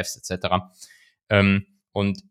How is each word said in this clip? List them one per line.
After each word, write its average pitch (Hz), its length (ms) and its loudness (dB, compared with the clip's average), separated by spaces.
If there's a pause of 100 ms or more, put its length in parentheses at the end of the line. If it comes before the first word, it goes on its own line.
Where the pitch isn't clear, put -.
Fs - 140 -10
et - 100 -18
cetera. 92 460 -2 (580)
Ähm, 101 360 4 (260)
und 101 400 -2